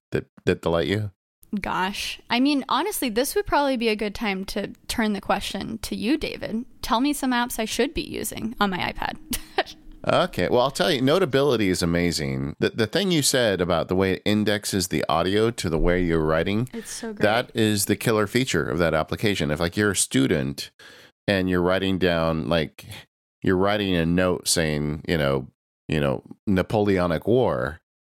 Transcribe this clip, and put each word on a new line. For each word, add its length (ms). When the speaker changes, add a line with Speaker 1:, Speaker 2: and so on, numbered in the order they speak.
Speaker 1:
that, 140
that 160
delight 260
you? 240
Speaker 2:
Gosh. 600
I 100
mean, 280
honestly, 420
this 260
would 100
probably 320
be 120
a 60
good 200
time 300
to 240
turn 260
the 80
question 580
to 160
you, 220
David. 480
Tell 200
me 120
some 180
apps 280
I 60
should 280
be 80
using 580
on 120
my 80
iPad. 380
<laughs> 180
Speaker 1:
Okay. 420
Well, 120
I'll 80
tell 220
you, 100
Notability 680
is 120
amazing. 800
The, 100
the 160
thing 240
you 140
said 360
about 280
the 80
way 180
it 100
indexes 680
the 200
audio 400
to 180
the 120
way 240
you're 200
writing, 500
Speaker 2:
It's 180
so 160
great. 160
Speaker 1:
that 320
is 300
the 100
killer 320
feature 420
of 80
that 160
application. 560
If, 100
like, 160
you're 180
a 20
student 720
and 220
you're 140
writing 340
down, 500
like, 380
you're 160
writing 380
a 100
note 420
saying, 600
you 100
know, 300
you 120
know, 220
Napoleonic 840
War, 540